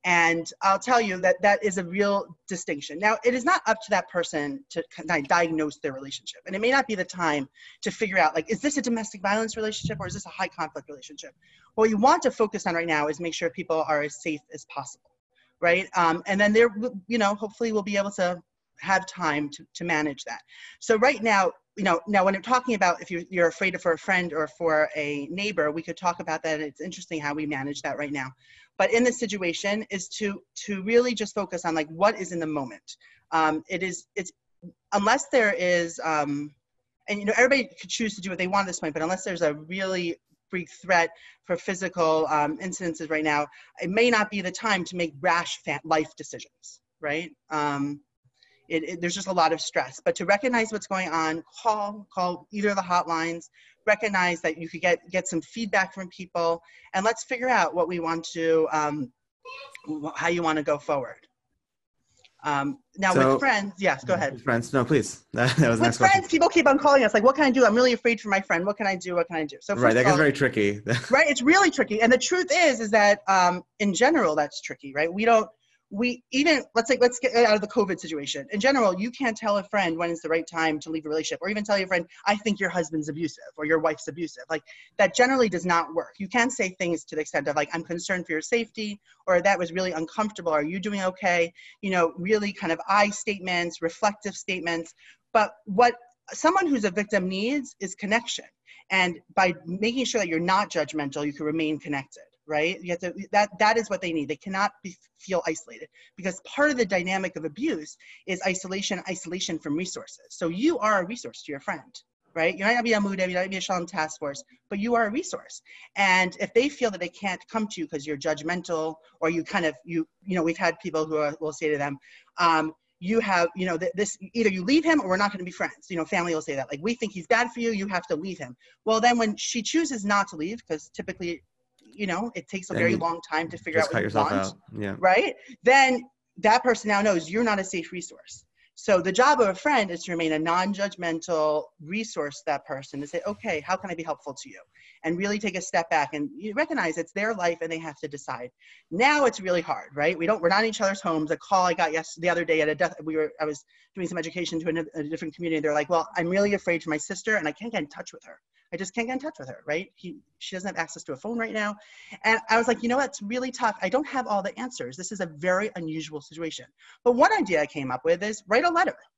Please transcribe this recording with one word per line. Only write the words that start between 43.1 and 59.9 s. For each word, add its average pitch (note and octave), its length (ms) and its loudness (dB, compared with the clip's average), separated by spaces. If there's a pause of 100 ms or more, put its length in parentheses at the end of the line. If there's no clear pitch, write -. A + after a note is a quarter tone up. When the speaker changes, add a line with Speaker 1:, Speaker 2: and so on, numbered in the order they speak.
Speaker 1:
right D#3 140 -2
now, D3 240 0 (340)
it F3+ 80 -4
may A#3 200 4
not G#3+ 200 2
be G3+ 120 -6
the F3+ 100 -6
time F#3+ 320 -2
to F3+ 120 -10
make E3+ 240 -2
rash E3+ 440 0
fa-, D3 200 -4
life D#3 320 0
decisions, - 640 -18 (200)
right? D#3 300 -6 (200)
Um, D3 500 -2 (680)
it, D#3+ 160 -2
it, F3 160 -8
there's F3 140 -2
just F#3+ 140 -8
a F#3+ 40 -4
lot E3 200 4
of D#3 80 -2
stress, C3 440 -4
but E3+ 120 0
to F3+ 100 -6
recognize A3 440 2
what's G#3 160 -8
going F#3 220 -4
on, D#3+ 340 -2 (200)
call, G#3 520 -2
call F3+ 380 -2
either G#3 160 0
of G3+ 80 2
the G3 60 0
hotlines, E3+ 640 -2 (400)
recognize G3 560 2
that D#3+ 160 -2
you E3 100 -10
could E3 140 -10
get, F3 160 4 (120)
get F#3 160 -2
some E3 140 -2
feedback G3+ 540 -2
from F#3 160 -12
people, E3+ 500 -2 (320)
and F#3+ 100 0
let's A#3 220 0
figure B3 240 -4
out F#3 260 4
what E3+ 140 2
we F3+ 100 -4
want E3 240 -2 (120)
to, D#3+ 360 2
um, D3+ 400 -2 (760)
wh-, D#3 280 -8